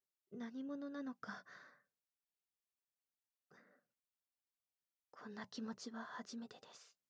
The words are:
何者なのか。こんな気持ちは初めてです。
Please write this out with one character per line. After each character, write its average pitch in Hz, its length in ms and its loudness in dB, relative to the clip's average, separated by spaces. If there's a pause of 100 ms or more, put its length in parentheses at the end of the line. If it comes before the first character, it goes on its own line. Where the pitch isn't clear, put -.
(320)
何 240 320 2
者 285 260 4
な 285 120 2
の 262 140 4
か。 - 280 -2 (3750)
こ - 200 -6
ん 208 40 0
な 220 140 0
気 - 160 2
持 220 100 4
ち - 160 0
は 226 140 2
初 - 340 0
め 233 100 0
て - 120 -8
で - 140 -12
す。 - 220 -4 (140)